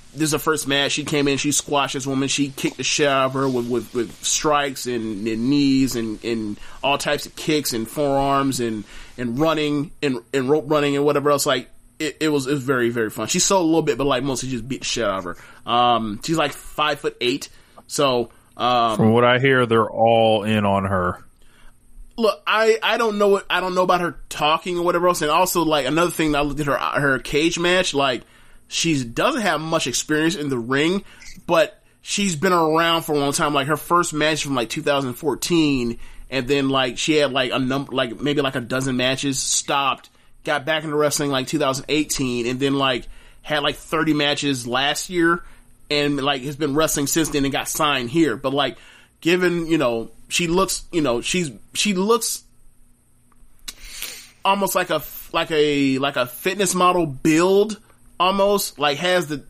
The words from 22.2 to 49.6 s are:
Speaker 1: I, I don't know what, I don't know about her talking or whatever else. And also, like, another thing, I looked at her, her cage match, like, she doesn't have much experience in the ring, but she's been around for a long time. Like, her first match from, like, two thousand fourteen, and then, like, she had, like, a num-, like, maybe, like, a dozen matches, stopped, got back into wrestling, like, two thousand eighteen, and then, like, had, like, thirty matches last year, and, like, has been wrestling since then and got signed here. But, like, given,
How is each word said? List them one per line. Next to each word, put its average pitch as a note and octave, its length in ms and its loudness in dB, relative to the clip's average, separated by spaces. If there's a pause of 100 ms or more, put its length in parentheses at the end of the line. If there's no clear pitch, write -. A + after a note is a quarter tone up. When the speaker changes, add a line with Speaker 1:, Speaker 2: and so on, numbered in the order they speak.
Speaker 1:
I, A3 340 4
I G#3 140 0
don't A3+ 220 0
know G#3 100 4
what, G3 220 2
I F3 100 0
don't F#3 160 -2
know F#3 80 4
about F3+ 160 4
her E3+ 180 -4 (120)
talking E3 480 0
or F3 60 -2
whatever F3 260 2
else. F3 120 2
And D3+ 80 0
also, F3 340 2
like, D#3 220 2
another D#3 260 2
thing, D#3 260 0
I - 20 2
looked D3 220 -2
at C#3+ 60 -2
her, C#3 100 2
her C3 420 0
cage D#3+ 400 0
match, F3+ 340 2
like, C3+ 300 0 (440)
she D3+ 360 0
doesn't G#3 400 -2
have D#3+ 180 0
much D#3+ 240 -2
experience D3+ 480 0
in D3 160 -6
the C3 80 -2
ring, C#3+ 460 0 (420)
but D#3+ 340 2 (220)
she's G3 340 -2
been F#3 160 0
around E3 520 2
for D#3 100 -2
a D3 60 2
long C#3+ 120 0
time. D3 220 0
Like, C#3 140 0
her D#3 100 0
first E3+ 340 0
match D3+ 320 0
from, C#3 120 -2
like, A#2 140 -2
two D#3 120 -8
thousand C#3 320 0
fourteen, C#3 880 0 (320)
and B2+ 160 -4
then, C#3 220 2
like, C3 280 0
she D3+ 200 2
had, C#3+ 140 2
like, B2+ 200 -2
a A#2+ 80 0
num-, C3+ 320 -2
like, B2 280 -4
maybe, D3 220 0
like, C3+ 140 0
a C3 60 -4
dozen C3 360 -2
matches, C3 420 -2
stopped, C#3 680 -2 (360)
got C#3+ 200 -2
back D#3 180 -2
into D3+ 120 -4
wrestling, D3 340 0
like, C3 160 -2
two D3+ 140 -2
thousand C3+ 300 0
eighteen, C3 580 -2
and B2+ 120 -4
then, C#3 140 0
like, C3+ 340 0 (360)
had, D3+ 160 -2
like, C#3+ 160 -2
thirty D#3 400 0
matches C#3+ 500 -2
last C3+ 460 -2
year, E3+ 320 2 (480)
and, D3 280 0
like, C#3 220 -2
has C#3 140 -8
been C#3 180 -2
wrestling D3+ 320 0
since D#3+ 240 0
then C#3+ 140 0
and C#3 100 -2
got B2+ 160 -4
signed C#3 400 -2
here. C#3+ 260 2
But, C3+ 160 -4
like, C#3 280 -2 (420)
given, F3 460 2